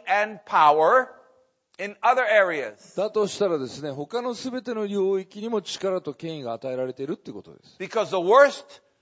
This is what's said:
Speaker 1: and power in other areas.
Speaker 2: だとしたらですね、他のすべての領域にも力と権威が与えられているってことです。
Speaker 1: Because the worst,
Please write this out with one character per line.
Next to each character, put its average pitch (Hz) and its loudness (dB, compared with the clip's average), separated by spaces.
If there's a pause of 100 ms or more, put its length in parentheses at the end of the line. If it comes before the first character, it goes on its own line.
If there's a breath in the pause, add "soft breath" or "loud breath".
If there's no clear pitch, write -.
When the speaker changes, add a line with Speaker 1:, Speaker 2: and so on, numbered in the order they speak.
Speaker 1:
and 208 -2
power 170 4 (720)
in 208 -10
other 247 4
areas. 170 0
Speaker 2:
だ 208 -2
と 214 0
し - -10
た 202 2
ら 170 0
で 131 -6
す 139 -14
ね、 147 -8
他 147 -8
の 247 -6
す 254 -8
べ 247 -8
て 240 -8
の 214 -6
領 196 0
域 196 -16
に 220 -8
も 214 -2
力 185 -4
と 151 -10
権 160 -10
威 - -10
が 117 -6
与 131 -8
え 127 -6
ら 127 -4
れ 127 -8
て 135 -10
い - -8
る 156 -8
っ 220 -6
て - -18
こ 101 -14
と - -20
で - -20
す。 - -20
Speaker 1:
Because 196 -2
the 156 -4
worst, 233 6 (380)